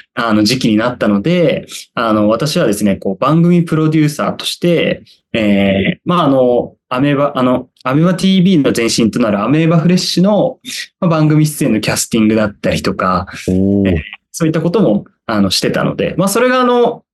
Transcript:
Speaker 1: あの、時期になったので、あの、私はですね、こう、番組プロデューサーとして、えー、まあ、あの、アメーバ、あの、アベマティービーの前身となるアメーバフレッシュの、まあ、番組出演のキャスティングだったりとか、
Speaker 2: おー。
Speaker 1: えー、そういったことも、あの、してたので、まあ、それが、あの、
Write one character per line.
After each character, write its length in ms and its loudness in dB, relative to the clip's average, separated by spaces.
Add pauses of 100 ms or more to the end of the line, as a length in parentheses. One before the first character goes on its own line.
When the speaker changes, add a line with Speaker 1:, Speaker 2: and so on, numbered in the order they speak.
(140)
Speaker 1:
あ 180 -2
の、 100 2
時 180 0
期 80 0
に 80 2
な 140 0
っ 80 -10
た 100 0
の 140 0
で、 440 0 (280)
あ 180 -2
の、 160 2
私 280 -2
は 100 0
で 60 0
す 120 -4
ね、 120 0
こ 160 -6
う、 60 -8
番 240 2
組 220 4
プ 120 -2
ロ 120 0
デ 100 0
ュ 60 2
ー 40 0
サ 220 -4
ー 60 -10
と 80 -12
し 120 -6
て、 460 0 (300)
え 640 0
ー、 80 -20
ま 180 0
あ、 20 0
あ 40 2
の、 460 0 (140)
ア 120 -4
メ 140 2
ー 20 0
バ、 200 0
あ 60 0
の、 260 0 (140)
ア 120 -4
ベ 80 4
マ 120 2
テ 120 -2
ィ 140 4
ー 20 4
ビ 140 4
ー 60 2
の 140 0
前 100 0
身 240 0
と 100 -4
な 100 0
る 120 0
ア 60 -2
メ 160 2
ー 40 2
バ 100 2
フ 100 2
レ 60 4
ッ 40 2
シ 220 -2
ュ 20 4
の、 360 0 (420)
ま 60 -2
あ、 20 2
番 200 2
組 180 4
出 180 -4
演 80 0
の 80 0
キ 100 -4
ャ 60 -2
ス 120 -6
テ 100 -2
ィ 60 2
ン 40 4
グ 60 2
だ 120 2
っ 60 -6
た 180 -4
り 120 -4
と 120 -4
か、 320 -2 (220)
Speaker 2:
お 360 2
ー。 40 2
Speaker 1:
え 60 2
ー、 20 0 (360)
そ 120 -4
う 40 0
い 20 0
っ 20 -6
た 80 -2
こ 100 -2
と 100 0
も、 260 0 (200)
あ 140 -2
の、 100 2
し 100 -2
て 100 0
た 120 -2
の 140 -4
で、 220 -4
ま 80 0
あ、 20 -2
そ 120 0
れ 80 2
が、 120 2
あ 40 2
の、 500 0